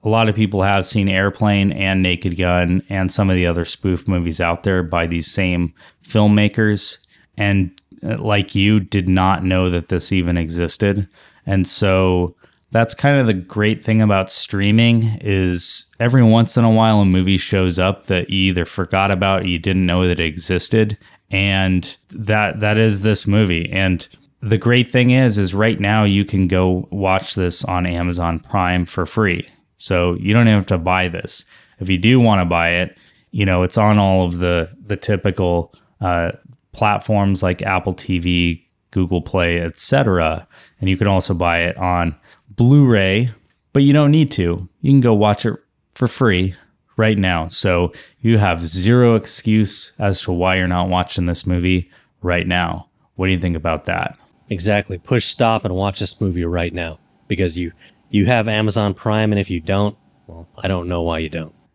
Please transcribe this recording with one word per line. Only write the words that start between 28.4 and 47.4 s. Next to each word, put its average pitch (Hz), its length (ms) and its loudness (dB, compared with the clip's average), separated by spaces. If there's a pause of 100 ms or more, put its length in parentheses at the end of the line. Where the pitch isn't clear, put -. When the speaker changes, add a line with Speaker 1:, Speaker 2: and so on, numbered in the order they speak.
Speaker 1:
for 90 200 -6
free. 92 420 -2 (300)
So 87 380 0
you 101 180 -2
don't 117 140 6
have 104 200 4
to 95 100 0
buy 90 300 0
this. - 380 -8 (340)
If 92 100 -8
you 92 80 0
do 117 220 4
wanna 107 260 4
buy 85 240 0
it, 87 280 -2 (340)
you 107 140 -2
know, 90 180 2
it's 90 140 -2
on 107 200 4
all 95 280 4
of 87 140 -4
the, 87 300 -2 (160)
the 104 120 -6
typical, 90 760 -2 (280)
uh, 85 320 -2 (400)
platforms 101 680 0
like 90 220 -2
Apple 95 300 -2
T 92 260 -6
V, 87 480 -2 (240)
Google 90 300 -2
Play, 85 380 -2
et 85 200 -8
cetera. 90 680 0 (320)
And 95 100 -2
you 92 80 0
can 101 100 0
also 95 260 0
buy 85 280 0
it 85 160 -4
on 87 380 -2 (340)
Blu-ray, 120 840 4 (420)
but 139 100 2
you 139 100 4
don't 147 180 4
need 151 200 2
to. 87 380 -4 (120)
You 135 100 2
can 139 100 6
go 120 120 4
watch 104 320 2
it 113 100 -4 (400)
for 123 120 -2
free 95 480 0 (400)
right 110 220 2
now. 90 300 0